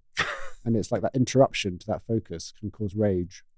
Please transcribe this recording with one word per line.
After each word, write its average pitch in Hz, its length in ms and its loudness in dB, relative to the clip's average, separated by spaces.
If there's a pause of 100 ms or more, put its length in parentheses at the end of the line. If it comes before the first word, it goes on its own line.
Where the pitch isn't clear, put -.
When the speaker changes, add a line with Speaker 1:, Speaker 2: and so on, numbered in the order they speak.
(160)
Speaker 1:
<laughs> - 480 -4
Speaker 2:
and 117 120 2
it's 101 160 0
like 98 100 0
that - 120 0
interruption 123 640 4
to - 100 -16
that 98 140 -2
focus 104 560 -4
can 104 120 -8
cause 101 240 -6
rage. 95 480 0 (160)